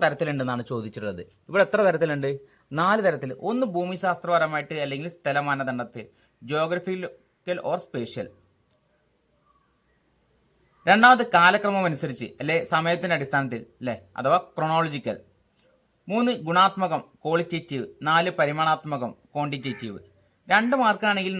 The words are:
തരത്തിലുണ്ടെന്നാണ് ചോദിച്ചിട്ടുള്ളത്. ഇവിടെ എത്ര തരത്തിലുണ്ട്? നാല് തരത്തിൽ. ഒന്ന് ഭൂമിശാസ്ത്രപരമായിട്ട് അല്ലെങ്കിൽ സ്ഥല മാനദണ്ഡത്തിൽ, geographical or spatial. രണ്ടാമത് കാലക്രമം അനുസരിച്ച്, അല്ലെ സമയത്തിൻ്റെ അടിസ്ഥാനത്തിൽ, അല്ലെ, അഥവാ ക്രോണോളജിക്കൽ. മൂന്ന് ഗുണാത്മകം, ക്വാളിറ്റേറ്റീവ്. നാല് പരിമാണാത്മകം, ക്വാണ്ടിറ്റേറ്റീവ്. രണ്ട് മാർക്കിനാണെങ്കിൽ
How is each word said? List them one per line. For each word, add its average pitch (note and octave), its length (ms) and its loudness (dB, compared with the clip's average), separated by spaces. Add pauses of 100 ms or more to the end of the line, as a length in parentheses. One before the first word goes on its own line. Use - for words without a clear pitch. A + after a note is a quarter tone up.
തരത്തിലുണ്ടെന്നാണ് C#3 680 -2
ചോദിച്ചിട്ടുള്ളത്. G#2 500 -8 (280)
ഇവിടെ F#3 180 4
എത്ര G3+ 200 0
തരത്തിലുണ്ട്? D3+ 420 0 (500)
നാല് G3+ 280 2
തരത്തിൽ. C3+ 220 -2 (200)
ഒന്ന് B3+ 160 -2 (100)
ഭൂമിശാസ്ത്രപരമായിട്ട് E3+ 1000 -2 (100)
അല്ലെങ്കിൽ C#3 300 -6
സ്ഥല C#3+ 320 -2
മാനദണ്ഡത്തിൽ, B2 580 -4 (440)
geographical F3 1080 -4 (120)
or E3+ 160 -2
spatial. - 420 -8 (2500)
രണ്ടാമത് A#3 360 8 (120)
കാലക്രമം G3 540 4
അനുസരിച്ച്, B2+ 380 -6 (140)
അല്ലെ D#3 160 0 (160)
സമയത്തിൻ്റെ E3+ 420 2
അടിസ്ഥാനത്തിൽ, C3+ 460 -2 (200)
അല്ലെ, A#2+ 140 -4 (220)
അഥവാ C#3 200 4 (200)
ക്രോണോളജിക്കൽ. D#3 600 -2 (960)
മൂന്ന് A#3+ 200 2 (160)
ഗുണാത്മകം, F3+ 560 2 (200)
ക്വാളിറ്റേറ്റീവ്. E3 600 -2 (240)
നാല് E3+ 300 4
പരിമാണാത്മകം, D3+ 720 -2 (220)
ക്വാണ്ടിറ്റേറ്റീവ്. C3+ 680 -6 (480)
രണ്ട് A3 340 4
മാർക്കിനാണെങ്കിൽ G3+ 580 2